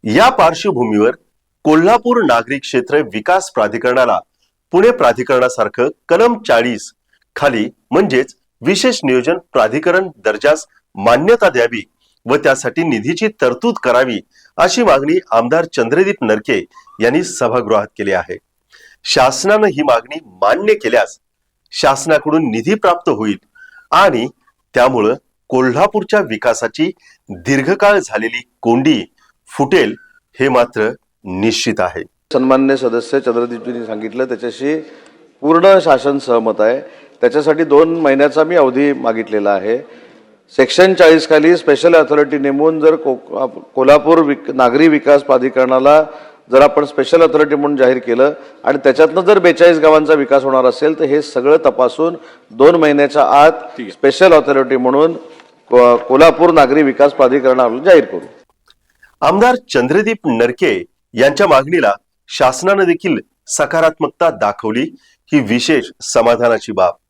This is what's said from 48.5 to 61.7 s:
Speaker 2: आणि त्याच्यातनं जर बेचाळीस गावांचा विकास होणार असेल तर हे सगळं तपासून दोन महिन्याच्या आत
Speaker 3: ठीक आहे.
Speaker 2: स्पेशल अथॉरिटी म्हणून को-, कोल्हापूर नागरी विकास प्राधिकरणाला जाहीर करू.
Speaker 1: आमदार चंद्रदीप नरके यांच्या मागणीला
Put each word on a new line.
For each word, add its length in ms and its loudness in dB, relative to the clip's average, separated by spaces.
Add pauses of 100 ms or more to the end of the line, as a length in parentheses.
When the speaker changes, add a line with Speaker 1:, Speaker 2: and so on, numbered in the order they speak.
Speaker 2:
आणि 140 -2
त्याच्यातनं 420 2
जर 180 2
बेचाळीस 400 4
गावांचा 360 4
विकास 280 0
होणार 220 0
असेल 340 0
तर 60 -2
हे 180 0
सगळं 340 0
तपासून 600 0 (340)
दोन 240 4
महिन्याच्या 480 2
आत 300 4
Speaker 3:
ठीक 280 -14
आहे. 100 -14
Speaker 2:
स्पेशल 420 2
अथॉरिटी 440 2
म्हणून 360 0 (580)
को-, 260 6
कोल्हापूर 540 4
नागरी 320 4
विकास 300 2
प्राधिकरणाला 720 0
जाहीर 220 6
करू. 160 -10 (1000)
Speaker 1:
आमदार 340 2
चंद्रदीप 600 -2 (100)
नरके 580 -2 (300)
यांच्या 340 0
मागणीला 440 0 (360)